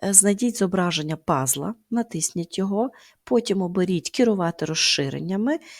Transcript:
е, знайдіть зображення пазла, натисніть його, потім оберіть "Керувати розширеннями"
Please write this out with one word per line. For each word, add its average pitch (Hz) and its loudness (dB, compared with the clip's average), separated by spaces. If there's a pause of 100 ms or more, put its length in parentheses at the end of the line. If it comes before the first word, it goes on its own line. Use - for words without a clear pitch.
е, 196 0
знайдіть 202 2
зображення 175 0
пазла, 143 -2 (160)
натисніть 185 -4
його, 202 0 (340)
потім 226 2
оберіть 180 0
"Керувати 190 2
розширеннями" 160 0 (220)